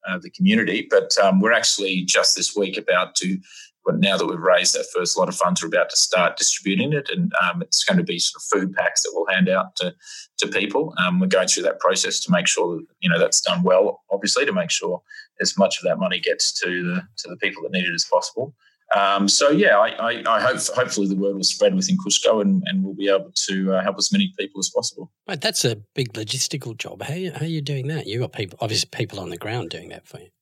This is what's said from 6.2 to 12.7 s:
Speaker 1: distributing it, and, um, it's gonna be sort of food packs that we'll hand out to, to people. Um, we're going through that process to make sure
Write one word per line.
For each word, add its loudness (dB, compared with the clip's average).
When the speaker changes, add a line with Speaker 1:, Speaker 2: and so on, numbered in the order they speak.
Speaker 1:
distributing 0
it, -2
and, 0
um, 0
it's -2
gonna 2
be -4
sort -4
of 0
food -4
packs 0
that -4
we'll -2
hand 2
out 0
to, -4
to 0
people. -2
Um, 2
we're 2
going 2
through 0
that 0
process 0
to -2
make 2
sure 0